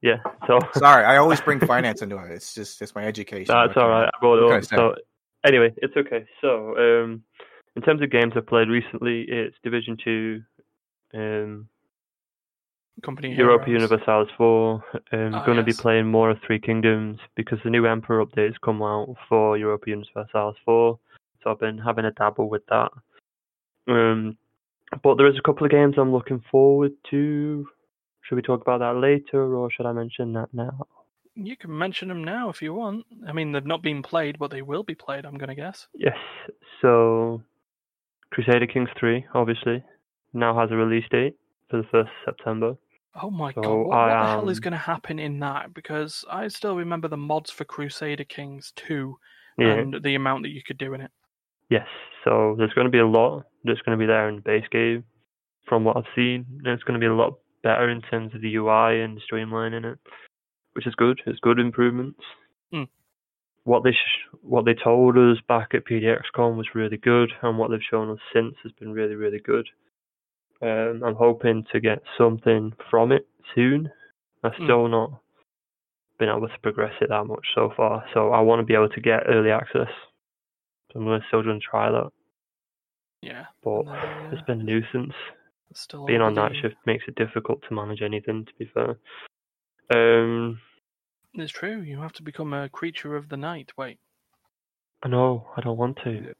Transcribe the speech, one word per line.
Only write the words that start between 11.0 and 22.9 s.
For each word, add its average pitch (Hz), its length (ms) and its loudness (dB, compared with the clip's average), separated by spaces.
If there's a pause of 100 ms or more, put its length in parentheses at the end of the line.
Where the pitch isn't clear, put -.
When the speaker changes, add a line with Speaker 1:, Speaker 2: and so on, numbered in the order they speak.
Speaker 1:
um, 107 540 -8 (1300)
Speaker 3:
Company 131 320 -10
Speaker 1:
Europa 123 300 6
Speaker 3:
Heroes. 117 180 2
Speaker 1:
Universalis 107 540 2
four, 113 480 4 (280)
um, 110 220 -2
Speaker 3:
Ah, 107 120 -4
Speaker 1:
gonna 120 160 4
be 110 100 0
Speaker 3:
yes. 110 80 -4
Speaker 1:
playing 113 260 4
more 113 240 4
of 110 160 0
Three 110 140 0
Kingdoms 110 580 0 (160)
because 113 300 -4
the 117 60 -2
new 117 160 4
Emperor 113 380 2
update's 107 340 -2
come 107 240 -2
out 107 340 -4 (100)
for 107 300 4
Europa 107 320 -2
Universalis 107 680 -6 (100)
four, 117 320 4 (440)
so 113 80 -2
I've 107 80 -4
been 110 200 -6
having 110 260 -2
a 110 80 0
dabble 107 380 -2
with 107 160 -6
that. 113 260 0 (960)